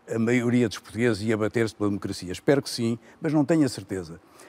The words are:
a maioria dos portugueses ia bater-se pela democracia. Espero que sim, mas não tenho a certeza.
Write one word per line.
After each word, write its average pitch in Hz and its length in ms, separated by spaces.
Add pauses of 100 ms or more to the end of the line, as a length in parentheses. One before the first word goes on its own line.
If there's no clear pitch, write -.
(140)
a 113 40
maioria 120 500
dos - 100
portugueses 110 440
ia 110 160
bater-se 107 360
pela 104 140
democracia. 95 420
Espero 135 300
que - 80
sim, 117 300 (200)
mas 156 140
não 151 140
tenho 160 180
a 131 60
certeza. 92 500 (280)